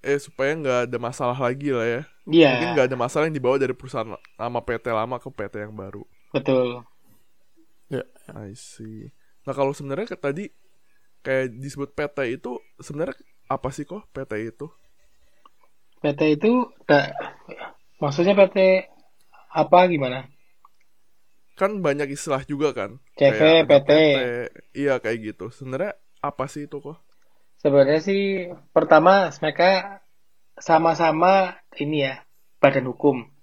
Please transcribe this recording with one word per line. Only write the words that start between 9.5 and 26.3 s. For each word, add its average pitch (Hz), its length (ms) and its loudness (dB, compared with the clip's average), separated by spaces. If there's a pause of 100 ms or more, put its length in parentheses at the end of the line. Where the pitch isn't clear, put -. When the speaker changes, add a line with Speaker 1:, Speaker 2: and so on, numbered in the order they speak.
Speaker 1:
kalau 139 220 -2
sebenarnya 147 400 -10
ke-, - 60 -20
tadi 147 240 -6 (760)
kayak 131 380 -4
disebut 139 340 -10
P - 160 -10
T - 100 -12 (220)
itu 240 160 -10 (240)
sebenarnya - 380 -10 (320)
apa 135 240 -6
sih 147 100 -10
kok 208 300 -16
P 135 100 -10
T - 160 -12
itu? 113 260 -12 (1300)
Speaker 2:
P - 40 -20 (120)
T 143 40 -6 (120)
itu 233 380 0 (180)
da-, 143 240 4 (880)
maksudnya 156 320 0
P 196 100 6 (100)
T 208 60 -2 (920)
apa 160 280 4 (120)
gimana? 131 400 -4 (1300)
Speaker 1:
Kan 196 260 -2
banyak 143 320 -2
istilah 135 320 -4
juga 143 240 -2
kan? 110 240 -8 (240)
Speaker 2:
C 139 80 8
V, - 80 2
Speaker 1:
Kayak 156 320 6
ada - 0 -
Speaker 2:
P 143 40 8 (120)
T. - 60 0
Speaker 1:
P - 20 8
T. 151 240 6 (640)
Iya, 139 160 0
kayak 113 240 -4
gitu. 107 320 -10
Sebenarnya 139 400 -8 (320)
apa 139 240 -6